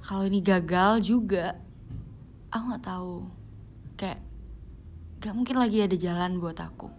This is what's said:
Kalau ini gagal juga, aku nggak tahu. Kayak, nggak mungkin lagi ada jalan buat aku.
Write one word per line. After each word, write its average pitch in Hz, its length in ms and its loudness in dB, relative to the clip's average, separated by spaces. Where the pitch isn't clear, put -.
Kalau 196 240 -2
ini 196 160 4
gagal 185 600 6
juga, 190 560 2
aku 226 200 -2
nggak 240 160 -8
tahu. 180 280 -6
Kayak, - 240 -6
nggak 214 160 -6
mungkin 247 240 2
lagi 220 240 6
ada 190 160 4
jalan 180 400 0
buat 170 200 -4
aku. - 280 -10